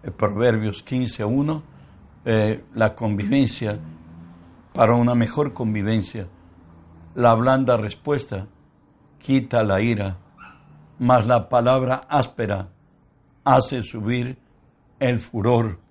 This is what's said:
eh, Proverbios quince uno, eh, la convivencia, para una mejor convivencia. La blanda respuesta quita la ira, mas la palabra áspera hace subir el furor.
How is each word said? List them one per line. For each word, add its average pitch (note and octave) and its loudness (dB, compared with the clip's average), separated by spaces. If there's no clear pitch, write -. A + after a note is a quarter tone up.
eh, - -12
Proverbios G#2+ -2
quince B2 -6
uno, D3 -2
eh, A2 0
la A2 0
convivencia, G#2+ -2
para A#2 4
una A#2+ 2
mejor A#2+ -2
convivencia. G#2+ -4
La A#2+ 6
blanda B2+ 2
respuesta G#2+ -6
quita B2 0
la G2 0
ira, G#2 -2
mas A#2+ 4
la A#2+ 2
palabra B2+ 2
áspera G#2 -4
hace C3 2
subir A#2+ -6
el B2 0
furor. A2+ 0